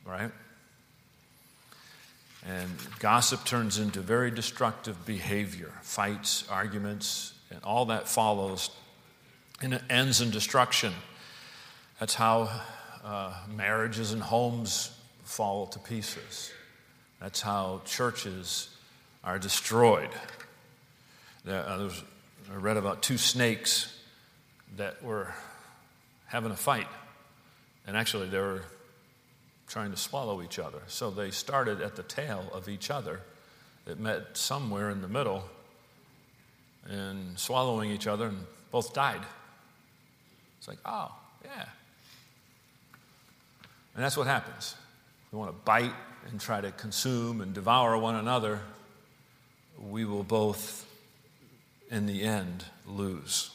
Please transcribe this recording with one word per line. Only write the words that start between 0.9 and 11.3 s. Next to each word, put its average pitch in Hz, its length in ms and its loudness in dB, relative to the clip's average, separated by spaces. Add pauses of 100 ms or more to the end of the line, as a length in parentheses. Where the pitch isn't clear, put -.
And 90 320 -6 (220)
gossip 120 460 6
turns 110 340 2
into 101 220 0
very 120 280 4
destructive 110 760 -2
behavior, 92 680 -2 (100)
fights, 101 680 0
arguments, 101 840 -2 (160)
and 90 140 -14
all 117 220 4
that 110 240 0
follows, 101 600 4 (920)
and 131 120 0
it 123 160 0
ends 127 300 6
in 120 100 4
destruction. 107 640 4 (1080)